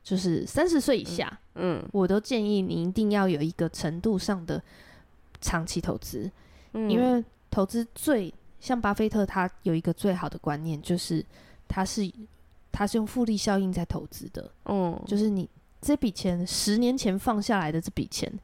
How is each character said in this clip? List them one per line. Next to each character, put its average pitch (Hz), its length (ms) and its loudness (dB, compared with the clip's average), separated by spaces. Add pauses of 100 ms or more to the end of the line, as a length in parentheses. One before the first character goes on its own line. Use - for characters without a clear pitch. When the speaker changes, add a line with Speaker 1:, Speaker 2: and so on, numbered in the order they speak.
Speaker 1:
就 190 140 0
是 180 280 0
三 330 220 2
十 330 140 4
岁 247 160 4
以 - 80 -4
下， 170 200 -4 (300)
Speaker 2:
嗯， 175 260 0
嗯。 - 120 -10
Speaker 1:
我 196 140 4
都 196 120 4
建 220 240 0
议 208 180 2
你 170 220 -2
一 180 80 0
定 208 200 2
要 202 160 4
有 156 140 2
一 160 100 0
个 165 180 -2
程 165 320 -4
度 208 180 2
上 180 260 -2
的 156 160 -4 (800)
长 165 260 -2
期 - 140 -4
投 - 180 -2
资。 120 320 -8 (440)
Speaker 2:
嗯。 220 160 -2
Speaker 1:
因 220 100 4
为 247 240 4 (260)
投 196 160 2
资 233 300 -2
最， 220 380 2 (260)
像 247 220 -2
巴 208 120 2
菲 220 140 2
特 214 180 2
他 185 240 0 (140)
有 170 100 2
一 160 60 2
个 170 140 0
最 196 200 0
好 170 140 -4
的 - 120 -8
观 151 220 -2
念， 160 200 -4
就 175 160 0
是 165 280 -2 (440)
他 190 160 0
是， 190 260 -2 (580)
他 - 160 -2
是 208 120 0
用 214 100 0
复 247 160 0
利 220 140 2
效 196 200 2
应 190 140 0
在 175 140 -2
投 - 220 -4
资 - 260 -12
的。 - 180 -12 (140)
Speaker 2:
嗯。 180 420 0
Speaker 1:
就 208 80 0
是 214 140 4
你 190 200 0 (320)
这 294 140 4
笔 240 160 2
钱， 175 340 -2
十 - 320 0
年 247 200 2
前 196 200 0
放 208 240 0
下 208 180 2
来 156 120 0
的 160 80 0
这 170 120 -6
笔 - 160 -4
钱， - 220 -6 (140)